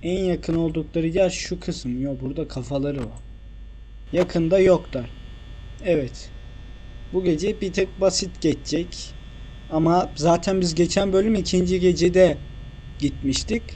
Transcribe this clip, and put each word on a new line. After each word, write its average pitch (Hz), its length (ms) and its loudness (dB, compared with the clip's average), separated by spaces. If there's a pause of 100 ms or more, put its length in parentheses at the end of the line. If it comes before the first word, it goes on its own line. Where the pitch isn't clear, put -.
En 185 220 0
yakın 175 300 0
oldukları 160 520 0
yer 180 240 4
şu 180 300 -6
kısım. 127 420 -4
Yok, 135 180 -4
burada 147 280 -4
kafaları 139 500 -2
var. 113 200 -8 (920)
Yakında 175 460 4
yoklar. 175 520 4 (720)
Evet. 151 460 0 (840)
Bu 185 120 0
gece 175 360 0
bir 190 120 -4
tık 190 280 -2
basit 185 400 2
geçecek. - 760 -2 (560)
Ama 165 460 4
zaten 170 440 4
biz 170 140 0
geçen 180 380 2
bölüm 202 220 4
ikinci 180 460 2
gecede 175 560 6 (640)
gitmiştik. 147 640 -2 (140)